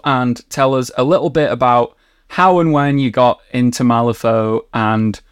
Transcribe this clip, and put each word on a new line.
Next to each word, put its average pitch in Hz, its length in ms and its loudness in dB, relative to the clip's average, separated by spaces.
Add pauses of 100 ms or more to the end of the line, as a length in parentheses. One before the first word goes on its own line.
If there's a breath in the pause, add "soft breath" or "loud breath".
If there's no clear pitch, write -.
and 127 460 -2
tell 135 260 0
us 127 220 -4
a 127 80 0
little 156 240 0
bit 147 240 0
about 123 420 0 (320)
how 180 320 2
and 165 140 2
when 143 260 0
you 131 120 0
got 123 280 2 (120)
into 123 320 0
Malifaux 113 880 0
and 110 480 -2 (100)